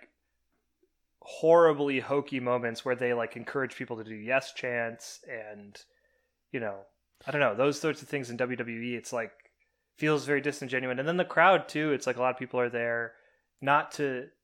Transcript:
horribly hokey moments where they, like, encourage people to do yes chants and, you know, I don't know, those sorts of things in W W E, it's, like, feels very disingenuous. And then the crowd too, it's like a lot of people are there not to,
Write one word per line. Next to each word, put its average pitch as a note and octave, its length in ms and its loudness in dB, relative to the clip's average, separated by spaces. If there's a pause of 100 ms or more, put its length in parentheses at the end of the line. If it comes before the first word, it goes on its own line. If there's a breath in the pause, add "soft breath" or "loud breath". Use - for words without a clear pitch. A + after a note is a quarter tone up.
(1200)
horribly D3+ 800 6
hokey C#3 400 -2
moments A#2+ 440 -2
where B2+ 100 0
they, B2 200 0
like, A#2 220 -4
encourage B2 400 -4
people B2 200 -8
to A2 80 -10
do A2 100 -12
yes A#2+ 380 -2
chants A#2 680 -6 (100)
and, G#2+ 500 -14 (720)
you C3+ 80 -4
know, G#2 160 -4 (500)
I C#3 40 -6
don't D3 100 0
know, A#2+ 140 4
those C#3 260 2
sorts D#3 220 -2
of B2+ 60 -18
things C3 220 -6
in A#2+ 60 -8
W B2 200 -2
W A#2 240 -6
E, A#2+ 140 -6
it's, A2+ 180 -10
like, A2+ 200 -4 (640)
feels D3+ 280 0
very C#3 160 0
disingenuous. C3 580 -2
And C#3+ 100 -2
then E3+ 80 0
the F3+ 80 2
crowd F3 440 6
too, D3+ 240 0
it's C3 140 -2
like B2 100 -2
a A#2+ 40 -8
lot B2+ 100 4
of B2 80 -6
people B2+ 220 -4
are A#2+ 80 2
there A#2 440 -2 (480 soft breath)
not C#3+ 320 2
to, C3+ 360 -4 (160)